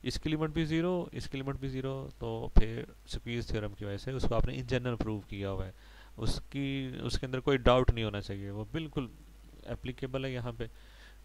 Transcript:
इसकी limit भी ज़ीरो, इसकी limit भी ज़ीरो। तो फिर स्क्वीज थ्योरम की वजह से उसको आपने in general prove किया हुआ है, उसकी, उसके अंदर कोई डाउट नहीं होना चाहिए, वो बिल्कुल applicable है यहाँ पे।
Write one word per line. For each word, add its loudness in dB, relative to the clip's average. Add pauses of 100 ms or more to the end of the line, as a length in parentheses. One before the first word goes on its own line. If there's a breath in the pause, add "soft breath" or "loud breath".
इसकी -2
limit 0
भी 0
ज़ीरो, 0
इसकी -6
limit -4
भी -4
ज़ीरो। -4 (100)
तो -4
फिर 4 (200)
स्क्वीज -4
थ्योरम -2
की -8
वजह -4
से -6
उसको 4
आपने 4
in -6
general 0
prove -2
किया -6
हुआ -4
है, -12 (440 loud breath)
उसकी, -2
उसके -2
अंदर -2
कोई 4
डाउट 8
नहीं 0
होना -2
चाहिए, -6
वो -6
बिल्कुल -4 (580)
applicable -6
है -4
यहाँ -4
पे। -6 (560 loud breath)